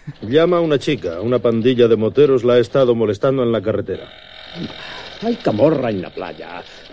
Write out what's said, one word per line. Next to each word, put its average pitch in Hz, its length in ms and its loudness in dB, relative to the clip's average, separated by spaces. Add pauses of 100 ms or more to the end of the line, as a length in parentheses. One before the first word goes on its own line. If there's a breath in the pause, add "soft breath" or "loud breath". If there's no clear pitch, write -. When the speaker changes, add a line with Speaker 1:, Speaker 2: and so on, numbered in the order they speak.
Speaker 1:
<laughs> - 180 -16
Llama 156 340 2
a 170 60 2
una 151 180 2
chica, 92 400 -4
una 120 200 0
pandilla 117 500 2
de 113 80 4
moteros 120 480 2
la 120 80 4
ha 123 60 6
estado 120 360 2
molestando 117 480 0
en 117 80 0
la 113 100 -2
carretera. 95 460 -6 (1120 loud breath)
Speaker 2:
Hay 233 140 -2
camorra 127 540 0
en 101 120 -2
la - 120 -10
playa. 85 500 -12 (300 loud breath)